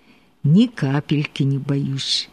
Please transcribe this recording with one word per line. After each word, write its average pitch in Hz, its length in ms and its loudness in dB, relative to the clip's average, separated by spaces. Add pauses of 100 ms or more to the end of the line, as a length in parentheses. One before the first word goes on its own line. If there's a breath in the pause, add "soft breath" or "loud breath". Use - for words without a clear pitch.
(440 soft breath)
Ни 190 240 6
капельки 147 760 -2
не 139 140 0
боюсь, 139 760 -4